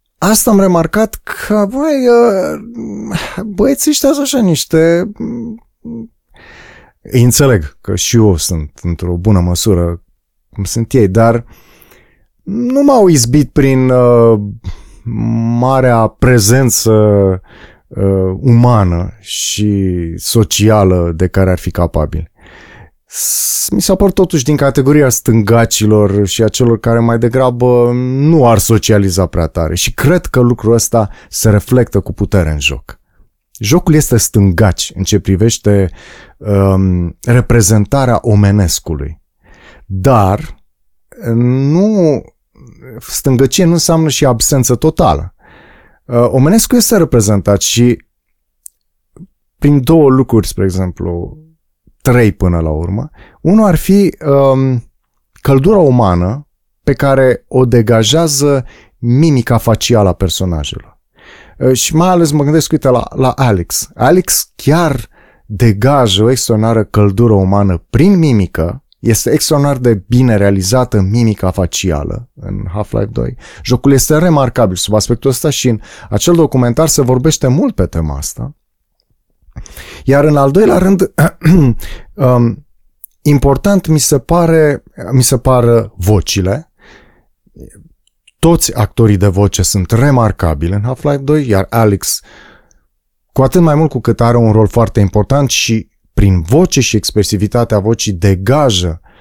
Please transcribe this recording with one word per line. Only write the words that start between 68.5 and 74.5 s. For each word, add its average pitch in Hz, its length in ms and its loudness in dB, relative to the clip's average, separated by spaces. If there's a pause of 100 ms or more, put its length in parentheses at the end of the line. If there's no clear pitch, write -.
Este 113 320 0
extraordinar 143 460 0
de 117 300 0
bine 120 280 2
realizată 101 640 0
mimica 104 500 0
facială 90 840 -4
în 95 320 -10
Half-Life 104 380 -6
doi. 117 320 -6 (260)
Jocul 127 280 0
este 139 260 2
remarcabil 131 580 0